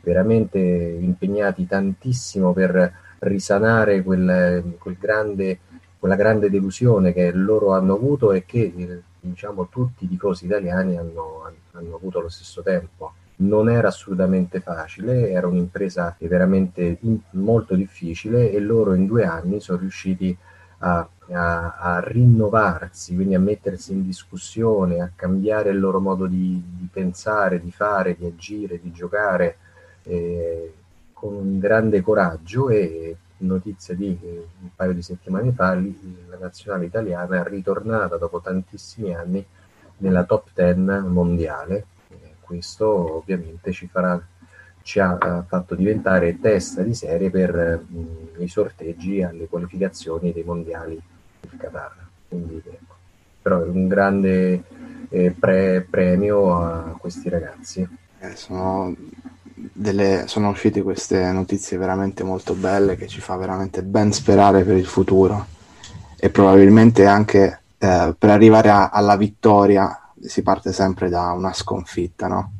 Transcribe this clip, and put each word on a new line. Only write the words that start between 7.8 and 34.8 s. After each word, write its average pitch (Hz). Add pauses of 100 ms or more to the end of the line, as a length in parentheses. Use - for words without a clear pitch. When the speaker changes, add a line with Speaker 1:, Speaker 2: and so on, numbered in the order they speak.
Speaker 1:
avuto 123
e 92
che, 107
eh, 87 (180)
diciamo, 92
tutti 123
i 92
tifosi 92
italiani 92
hanno, 82 (220)
hanno 85
avuto 90
allo 85
stesso -
tempo. 87 (220)
Non 107
era 117
assolutamente 92
facile, 95
era 90
un'impresa 90
veramente 90
in-, 113 (120)
molto 101
difficile, 98
e 104
loro 104
in 92
due 110
anni 87
sono 90
riusciti 92 (420)
a, 85 (240)
a, 85
a 87
rinnovarsi, 107
quindi 95
a 90
mettersi 95
in 95
discussione, 92
a 90
cambiare 101
il 98
loro 95
modo 95
di, 90 (160)
di 90
pensare, 92
di 87
fare, 95
di 87
agire, 90
di 87
giocare, 90 (460)
eh, 85 (400)
con 104
un 98
grande 104
coraggio. 95
E 82 (200)
notizia 92
di, 92
eh, 85 (140)
un 90
paio 92